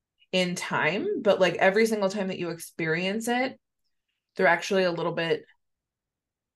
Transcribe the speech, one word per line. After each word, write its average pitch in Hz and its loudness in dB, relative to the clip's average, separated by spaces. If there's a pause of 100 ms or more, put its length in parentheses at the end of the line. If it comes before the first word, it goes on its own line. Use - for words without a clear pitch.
(320)
in 180 2
time, 190 -2
but, 208 2
like, 175 4
every 190 4
single 214 0
time 190 -4
that 185 -8
you 175 -4
experience 170 -4
it, 247 -2 (760)
they're 190 2
actually 175 2
a 180 2
little 165 -2
bit 160 -2 (1120)